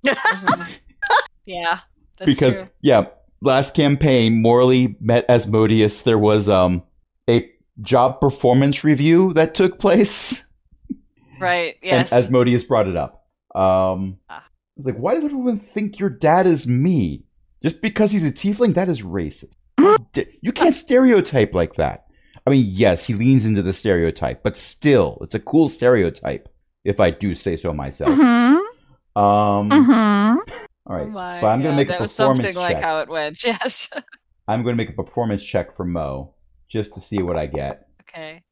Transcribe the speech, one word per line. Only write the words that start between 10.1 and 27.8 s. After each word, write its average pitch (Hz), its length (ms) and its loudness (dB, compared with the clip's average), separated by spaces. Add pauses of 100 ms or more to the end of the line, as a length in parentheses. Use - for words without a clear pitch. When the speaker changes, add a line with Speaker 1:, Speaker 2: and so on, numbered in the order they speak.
Speaker 1:
Right, 175 420 -2
Speaker 3:
And 180 100 -10
Speaker 1:
yes. - 220 0
Speaker 3:
Asmodeus 123 500 2
brought 110 240 0
it 90 80 -4
up. - 300 -8 (300)
Um, 95 600 0 (120)
Speaker 1:
Ah. 82 160 -18
Speaker 3:
I - 40 -20 (280)
was 143 80 -16
like, 123 160 -6
"Why 190 140 -2
does 320 100 -4
everyone 254 320 -4
think 208 400 -8
your 202 140 -4
dad 160 340 2
is 165 220 0
me? 123 560 0 (400)
Just 165 180 -4
because 214 300 0
he's 196 120 0
a 147 80 0
tiefling? 202 440 -2
That 190 120 -2
is 135 140 -4
racist. 87 540 -10 (220)
Speaker 2:
<gasps> 392 360 4
Speaker 3:
D-, - 140 -6 (140)
you 214 100 -4
can't 320 240 2
stereotype 214 800 2
like 85 200 -2
that." 65 300 -4 (400)
I 127 60 -4
mean, 131 180 4
yes, 120 380 0
he 113 80 -4
leans 117 320 2
into 101 160 0
the 92 100 -4
stereotype, 82 680 -2
but 104 120 -4
still, - 680 0
it's - 140 -14
a 104 40 -4
cool 151 300 0
stereotype, 98 800 -2 (380)
if 101 140 -2
I 92 100 4
do 90 240 -4
say 82 240 -6
so 82 160 -6
myself. 69 380 -6